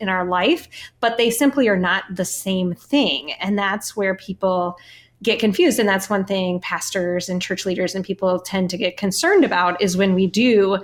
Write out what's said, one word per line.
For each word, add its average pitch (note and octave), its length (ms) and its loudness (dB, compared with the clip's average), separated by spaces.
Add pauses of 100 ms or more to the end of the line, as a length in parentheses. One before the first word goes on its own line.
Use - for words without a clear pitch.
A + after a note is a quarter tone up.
in G3 80 -2
our F#3 160 0
life, F#3 420 0 (320)
but A#3 180 0
they A#3 120 2
simply C4+ 400 2
are F#3+ 100 2
not F#3 240 0 (100)
the F3+ 120 -4
same F3+ 480 -2
thing. E3+ 600 0
And G3+ 240 -2
that's G3+ 380 -4
where F#3+ 200 0
people F#3 600 -2 (440)
get A#3+ 160 0
confused. A#3 420 2
And G#3 100 2
that's F#3+ 200 0
one G3 140 0
thing F#3 380 -2
pastors F3+ 640 -4
and F3+ 140 -4
church - 240 -6
leaders F3+ 280 -2
and F#3+ 120 -6
people F#3 340 -2
tend F#3 300 -2
to F3 80 -6
get F3+ 180 -4
concerned D#4+ 480 2
about F3+ 380 0
is F3+ 160 2
when F#3+ 180 4
we F#3+ 120 2
do G3+ 560 4